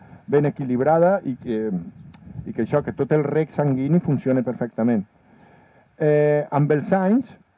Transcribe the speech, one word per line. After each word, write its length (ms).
ben 180
equilibrada 800
i 160
que, 200
i 60
que 100
això, 220
que 120
tot 200
el 80
rec 260
sanguini 540
funcione 420
perfectament. 560
Eh, 520
amb 220
els 240
anys, 320